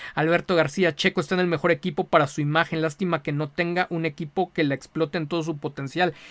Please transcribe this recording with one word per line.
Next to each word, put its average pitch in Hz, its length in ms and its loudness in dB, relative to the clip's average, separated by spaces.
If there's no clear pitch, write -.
Alberto 170 400 0
García, 165 400 2
Checo 185 240 0
está 170 160 -2
en 180 60 2
el 180 60 2
mejor 170 240 2
equipo 165 360 -2
para 156 200 4
su - 120 -8
imagen, 156 420 0
lástima 160 400 -2
que 151 120 -4
no 147 160 -4
tenga 175 400 -2
un 165 160 -2
equipo 165 480 -4
que 170 100 0
la 139 120 0
explote 160 420 -4
en 160 100 -4
todo 165 160 -2
su 160 140 -4
potencial, 143 560 -2